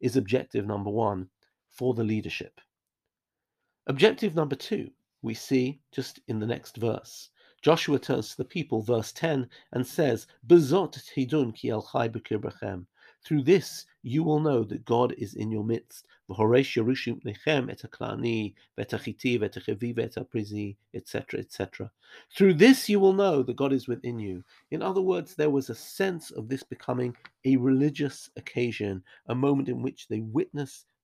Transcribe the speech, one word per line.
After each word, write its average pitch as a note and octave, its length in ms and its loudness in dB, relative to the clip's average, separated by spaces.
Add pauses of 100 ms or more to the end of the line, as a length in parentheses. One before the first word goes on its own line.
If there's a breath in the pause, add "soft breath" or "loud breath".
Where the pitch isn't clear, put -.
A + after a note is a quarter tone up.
is B2 160 0
objective A2+ 480 0
number G#2 260 -4
one G2+ 380 -2 (400)
for B2+ 240 -2
the A2+ 120 -2
leadership. G#2+ 560 -6 (1300)
Objective F3 480 2
number C#3+ 200 0
two, - 360 -6 (320)
we A2+ 100 -4
see C3 460 -2 (120)
just - 340 -8
in A2 140 -4
the G#2+ 60 -2
next - 320 -6
verse. - 520 -6 (300 soft breath)
Joshua D#3 360 4
turns B2+ 340 -2
to - 80 -10
the B2+ 60 -4
people, B2+ 380 -4
verse A2+ 300 -2
ten, C#3+ 360 -2 (220 loud breath)
and B2+ 160 -2
says, C3 400 0 (180 soft breath)
"Bezot D#3+ 560 6 (140)
tidun C3 400 0
ki A#2 160 -6
el G#2+ 100 -2
chai A#2+ 280 -2
b'kirbechem." G#2 800 -6 (380 soft breath)
Through D3 200 0
this, - 420 2 (160)
you D3 220 -2
will D3+ 160 2
know C3+ 240 2
that - 200 -8
God A#2 280 2
is - 220 -10
in A2 180 -6
your G#2+ 100 -4
midst. - 460 -6 (200 soft breath)
"V'horesh A2 480 2
Yerushim A#2 460 -2
pnechem C3 480 -2
et - 120 -14
haKna'ani, A2 680 -4 (240 soft breath)
v'et A2+ 120 -8
haChiti, A#2 500 -4
v'et G#2 160 -4
haChevi, A#2 400 -6
v'et A2+ 200 -4
haPerizi," G#2 600 -6 (180)
et A2 140 -12
cetera, - 320 -8
et - 140 -12
cetera. - 400 -8 (420 loud breath)
"Through F#3+ 200 6
this, A#3+ 340 8
you G#3 100 4
will F#3+ 140 8
know F#3 320 4
that A#2+ 100 -4
God C3+ 180 0
is B2+ 140 0
within A#2+ 320 -6
you." F#2+ 240 -6 (300 soft breath)
In E3 100 -4
other F#3+ 200 0
words, F3+ 340 -2
there D3+ 140 2
was C#3 200 0
a A2+ 60 -10
sense - 560 -4
of A2 160 -10
this C3 160 -6
becoming B2+ 520 -4 (280)
a C3 140 6
religious C3+ 760 0
occasion, G#2+ 720 -4 (220 soft breath)
a B2 100 -4
moment C#3 320 2
in B2 140 -4
which - 260 -8
they A2 100 -4
witnessed C3+ 680 -6 (180)